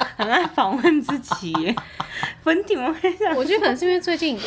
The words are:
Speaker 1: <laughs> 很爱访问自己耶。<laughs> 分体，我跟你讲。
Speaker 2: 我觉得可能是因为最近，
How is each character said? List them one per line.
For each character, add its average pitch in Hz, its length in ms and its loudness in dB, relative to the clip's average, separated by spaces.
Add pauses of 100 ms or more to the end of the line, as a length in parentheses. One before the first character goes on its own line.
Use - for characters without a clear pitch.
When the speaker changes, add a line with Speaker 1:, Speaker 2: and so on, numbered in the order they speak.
Speaker 1:
<laughs> - 100 -14
很 214 120 -2
爱 302 180 2
访 269 300 0
问 302 260 4
自 285 160 -4
己 - 340 -4
耶。 165 220 0 (340)
<laughs> - 340 -8
分 330 220 2
体， 392 120 0
我 254 240 -2
跟 370 120 2
你 359 40 -6
讲。 359 180 0
Speaker 2:
我 262 100 0
觉 339 100 0
得 440 60 2
可 415 60 2
能 254 100 2
是 349 80 -4
因 359 60 4
为 359 100 2
最 339 160 -2
近， 302 300 -2